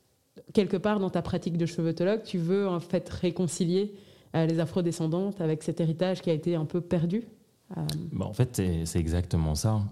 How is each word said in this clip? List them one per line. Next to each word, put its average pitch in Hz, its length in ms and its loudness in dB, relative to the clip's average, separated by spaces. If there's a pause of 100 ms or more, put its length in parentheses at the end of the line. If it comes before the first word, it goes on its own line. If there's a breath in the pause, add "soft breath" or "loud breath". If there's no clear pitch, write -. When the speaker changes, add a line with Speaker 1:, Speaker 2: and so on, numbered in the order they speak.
(540)
Speaker 1:
quelque 196 240 4
part, 208 200 2
dans 190 120 0
ta 175 100 0
pratique 170 380 -2
de 170 80 2
cheveutologue, 175 560 0
tu - 160 -6
veux, 190 280 2
en 175 140 0
fait, - 300 -2
réconcilier, 185 840 0 (400 loud breath)
euh, 165 120 4
les 165 140 2
afrodescendantes 170 840 0
avec 156 200 0
cet 160 180 -4
héritage 175 420 0
qui 175 80 0
a - 20 4
été 170 220 0
un 156 100 0
peu 170 160 -2
perdu ? 175 440 0 (520)
Euh. 160 60 -4 (300)
Speaker 2:
Bah, 98 120 -2
en 98 80 -6
fait, 127 240 2
c'est, 85 300 2
c'est 87 120 0
exactement 80 560 2
ça. 110 380 0